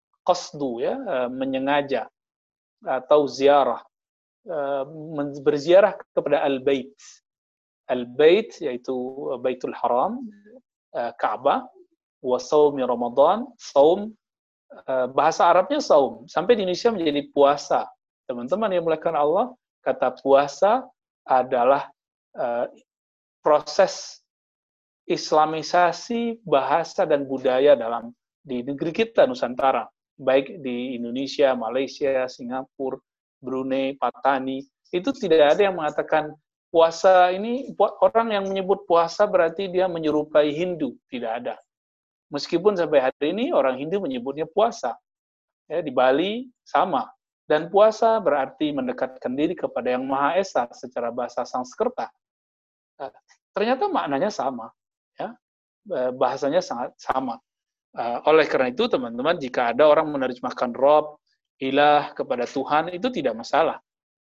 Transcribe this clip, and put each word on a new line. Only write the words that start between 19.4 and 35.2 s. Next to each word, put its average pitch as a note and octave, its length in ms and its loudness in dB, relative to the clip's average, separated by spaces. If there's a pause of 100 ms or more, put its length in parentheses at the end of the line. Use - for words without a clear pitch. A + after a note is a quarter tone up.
kata B2+ 400 -2
puasa D3 640 2 (400)
adalah, C3 640 2 (480)
eh, B2 320 -4 (720)
proses - 800 0 (880)
Islamisasi E3+ 1400 0
bahasa D#3 640 0
dan C#3+ 160 2
budaya C3 560 4
dalam, A#2 320 -6 (320)
di B2 160 -8
negeri C#3 320 -6
kita A3+ 320 2
Nusantara, B2+ 640 0 (320)
baik C3+ 400 0
di B2 400 -8
Indonesia, C3 560 0
Malaysia, B2+ 720 -2
Singapura, C3 720 -10 (400)
Brunei, C3 560 -4
Patani, C3 720 -2 (260)
itu F#3 240 -2
tidak D#3+ 400 4